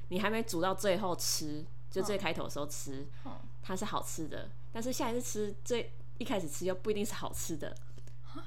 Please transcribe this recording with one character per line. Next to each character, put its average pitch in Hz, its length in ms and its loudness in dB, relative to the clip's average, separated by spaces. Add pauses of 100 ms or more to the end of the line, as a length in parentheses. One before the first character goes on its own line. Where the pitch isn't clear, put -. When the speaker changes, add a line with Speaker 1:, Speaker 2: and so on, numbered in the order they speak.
Speaker 1:
你 180 100 0
还 202 100 4
没 220 140 2
煮 180 180 0
到 190 140 4
最 190 240 4
后 185 160 2
吃， 156 500 0 (260)
就 190 120 2
最 202 160 2
开 202 140 2
头 180 120 0
的 - 60 -2
时 139 80 -2
候 147 80 0
吃， 143 400 -2 (180)
Speaker 2:
嗯。 269 80 -2
嗯。 - 80 -4 (220)
Speaker 1:
它 185 140 0
是 214 80 0
好 170 180 0
吃 - 240 -2
的， - 240 -2 (220)
但 226 100 -2
是 254 100 0
下 247 180 0
一 240 100 2
次 - 20 -4
吃， 208 400 0
最 - 300 0 (260)
一 247 60 0
开 220 160 2
始 160 80 0
吃 - 160 -2
又 185 100 4
不 196 160 0
一 208 40 4
定 202 100 2
是 - 80 0
好 - 200 -2
吃 - 240 0
的。 - 200 -2 (480)
Speaker 2:
啊？ - 220 -2